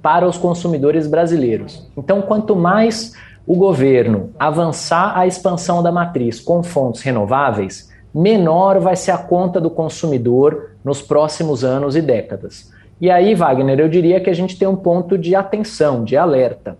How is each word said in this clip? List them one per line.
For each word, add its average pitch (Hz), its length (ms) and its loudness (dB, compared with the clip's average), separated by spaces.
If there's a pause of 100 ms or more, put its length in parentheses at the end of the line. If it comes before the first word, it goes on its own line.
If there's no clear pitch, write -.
para 175 260 2
os 175 120 -2
consumidores 165 680 0
brasileiros. 151 800 0 (100)
Então, 190 260 -2
quanto 214 340 -2
mais 208 580 0 (320)
o 170 80 0
governo 131 840 2
avançar 165 800 0
a 180 100 2
expansão 175 560 -2
da 170 100 2
matriz 139 480 -2
com 170 220 0
fontes 131 400 -4
renováveis, 113 880 -2 (240)
menor 185 680 2
vai 180 160 0
ser 185 140 -4
a 175 80 0
conta 180 420 0
do 165 100 -2
consumidor 143 1000 0 (120)
nos 139 200 -4
próximos 151 600 -2
anos 135 320 -2
e 160 60 2
décadas. 110 720 -4 (280)
E 180 100 2
aí, 180 240 4
Wagner, 135 460 2
eu 160 80 4
diria 175 320 2
que 185 100 -2
a 180 40 0
gente 180 220 -4
tem 190 120 0
um 190 80 0
ponto 175 420 0
de 170 160 0
atenção, 190 720 -2
de 127 120 -2
alerta. 127 640 0